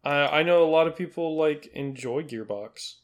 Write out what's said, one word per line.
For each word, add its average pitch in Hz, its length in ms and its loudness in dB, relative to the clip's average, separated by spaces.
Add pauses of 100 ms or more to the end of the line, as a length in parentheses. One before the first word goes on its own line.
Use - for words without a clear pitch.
I, 143 360 2
I - 20 2
know 170 220 4
a 160 40 2
lot 160 180 4
of 165 100 -4
people, 170 400 -6
like, 151 320 0
enjoy 135 560 -8
Gearbox. 110 800 -10